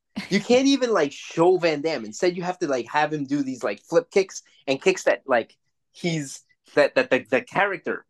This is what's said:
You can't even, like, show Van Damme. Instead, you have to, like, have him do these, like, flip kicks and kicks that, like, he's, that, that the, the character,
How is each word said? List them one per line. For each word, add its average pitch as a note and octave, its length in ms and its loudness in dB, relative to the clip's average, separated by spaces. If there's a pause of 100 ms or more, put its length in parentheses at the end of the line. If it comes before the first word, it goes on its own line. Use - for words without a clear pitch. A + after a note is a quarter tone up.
(300)
You G3+ 100 2
can't B3+ 260 4
even, B3+ 260 2
like, D#3 200 0
show F3 460 2
Van D#3+ 240 0
Damme. D3 240 -4
Instead, F3+ 300 -2
you F#3 60 -8
have F3+ 160 -6
to, F3 80 -2
like, B2+ 240 -2
have D3+ 220 0
him D3 120 -6
do C#3+ 180 -2
these, C3 200 -6
like, G#2 200 -6
flip - 280 0
kicks - 320 -2 (240)
and C3+ 160 -2
kicks F#3 220 0
that, F3 220 0
like, A#2+ 280 0 (380)
he's, D#3 500 -6 (320)
that, D3 200 4
that B2+ 160 2
the, B2 200 2
the B2+ 120 0
character, E3+ 680 -4